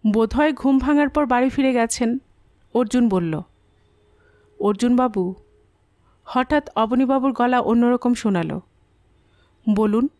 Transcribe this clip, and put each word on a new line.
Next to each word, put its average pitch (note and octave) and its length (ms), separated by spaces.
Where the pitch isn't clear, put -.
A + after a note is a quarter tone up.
"বোধহয় B3 400
ঘুম C4+ 240
ভাঙার C#4+ 320
পর D4 160
বাড়ি B3 240
ফিরে C4 240
গেছেন," A#3 440
অর্জুন A#3+ 360
বলল। E3+ 320
"অর্জুনবাবু," G#3 760
হঠাৎ D4 520
অবনীবাবুর B3+ 560
গলা B3 280
অন্যরকম A#3+ 540
শোনাল। F3 460
"বলুন।" A3 320